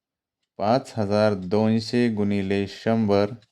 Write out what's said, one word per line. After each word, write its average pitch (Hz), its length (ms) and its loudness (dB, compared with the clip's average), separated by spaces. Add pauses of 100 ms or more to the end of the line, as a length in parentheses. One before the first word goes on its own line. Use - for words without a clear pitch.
(580)
पाच 117 400 0
हजार 104 360 2
दोनशे 110 800 0
गुणिले 101 540 -2
शंभर 104 640 0 (180)